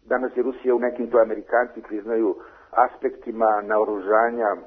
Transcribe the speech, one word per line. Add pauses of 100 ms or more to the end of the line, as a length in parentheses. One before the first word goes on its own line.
Danas
je
Rusija
u
nekim,
to
Amerikanci
priznaju, (360)
aspektima
naoružanja (180)